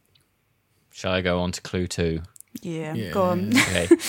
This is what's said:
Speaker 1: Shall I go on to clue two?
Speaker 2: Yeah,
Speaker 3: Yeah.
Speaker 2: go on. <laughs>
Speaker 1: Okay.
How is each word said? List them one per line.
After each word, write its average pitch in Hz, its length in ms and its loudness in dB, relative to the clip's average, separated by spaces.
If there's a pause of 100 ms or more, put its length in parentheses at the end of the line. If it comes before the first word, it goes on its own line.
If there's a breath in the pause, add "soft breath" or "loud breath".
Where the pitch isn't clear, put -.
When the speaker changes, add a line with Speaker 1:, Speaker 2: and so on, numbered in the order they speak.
(920)
Speaker 1:
Shall - 200 -4
I 92 100 4
go 90 200 2
on 90 100 0
to - 100 -10
clue 90 260 -4
two? 82 340 -2 (400)
Speaker 2:
Yeah, 160 320 -8
Speaker 3:
Yeah. 113 180 -6
Speaker 2:
go 196 120 0
on. 180 260 0
<laughs> - 80 2
Speaker 1:
Okay. 90 320 2 (200)